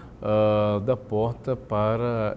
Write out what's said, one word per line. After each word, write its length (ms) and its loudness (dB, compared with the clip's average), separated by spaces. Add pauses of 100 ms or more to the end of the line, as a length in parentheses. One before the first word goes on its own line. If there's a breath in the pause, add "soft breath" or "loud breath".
(220 loud breath)
ah, 640 4
da 120 2
porta 600 -2
para 800 0